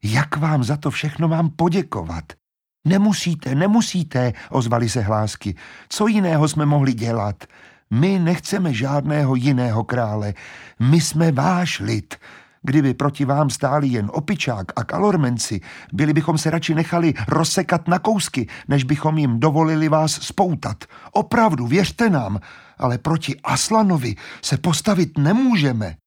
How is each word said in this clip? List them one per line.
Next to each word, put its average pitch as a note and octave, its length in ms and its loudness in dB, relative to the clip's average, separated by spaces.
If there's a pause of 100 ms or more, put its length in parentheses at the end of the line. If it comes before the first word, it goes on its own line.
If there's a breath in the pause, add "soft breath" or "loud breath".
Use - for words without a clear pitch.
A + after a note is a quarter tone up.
„jak B2+ 340 0
vám D3+ 280 2
za C#3 120 -2
to D3 140 -4
všechno D#3 380 -2
mám D#3+ 220 2
poděkovat?“ A2+ 720 -2 (640)
„Nemusíte, F3 640 2
nemusíte,“ E3+ 760 2 (180 loud breath)
ozvaly A#2 380 0
se A#2+ 120 -2
hlásky. G#2 540 -2 (340 loud breath)
„Co - 180 0
jiného F3 420 2
jsme D3+ 180 0
mohli C#3+ 280 2
dělat? A2 500 -4 (460 loud breath)
My F#3 280 2
nechceme F3 560 0
žádného C#3 600 0
jiného B2 500 2
krále. G#2+ 500 -2 (460 loud breath)
My C#3+ 200 4
jsme D#3+ 320 0
váš E3+ 480 -2
lid. G#2+ 340 -4 (480 loud breath)
Kdyby C3+ 320 2
proti C#3+ 300 -2
vám C#3 260 2
stáli C#3+ 380 0
jen A2 240 0
opičák B2+ 640 -4
a A#2+ 80 -4
kalormenci, D3 760 0 (320 loud breath)
byli D#3 200 2
bychom D#3+ 260 2
se D#3+ 120 0
radši E3 240 -2
nechali E3 400 0 (140 loud breath)
rozsekat D#3+ 600 0
na F3+ 100 2
kousky, F#3 500 -2 (200 loud breath)
než C#3 160 2
bychom D3+ 340 0
jim B2 220 2
dovolili D#3 480 2
vás D#3 240 2
spoutat. - 720 -4 (280 loud breath)
Opravdu, G3+ 540 2
věřte G3 440 2
nám, G#2+ 300 0 (380 loud breath)
ale A#2+ 200 0
proti D3+ 420 -4
Aslanovi D#3 760 2 (280 loud breath)
se - 140 -2
postavit F3 640 0
nemůžeme.“ C#3+ 800 2 (100)